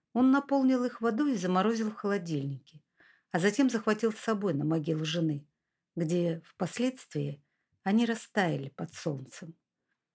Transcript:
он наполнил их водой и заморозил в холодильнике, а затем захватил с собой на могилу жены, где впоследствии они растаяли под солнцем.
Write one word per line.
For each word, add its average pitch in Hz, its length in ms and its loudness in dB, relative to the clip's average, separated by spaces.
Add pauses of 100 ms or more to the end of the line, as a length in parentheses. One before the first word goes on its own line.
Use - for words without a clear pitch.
(140)
он 254 180 6
наполнил 269 520 4
их 240 180 -4
водой 233 320 2
и 220 40 0
заморозил 202 540 2
в 214 40 -8
холодильнике, 156 840 -4 (500)
а 180 80 0
затем 208 300 4
захватил 220 420 0
с 220 60 -8
собой 202 360 -2
на 147 120 0
могилу 156 400 0
жены, 156 400 -2 (500)
где 170 500 0
впоследствии 170 960 -4 (400)
они 220 220 4
растаяли 175 640 -2
под - 240 -10
солнцем. 151 640 -8 (600)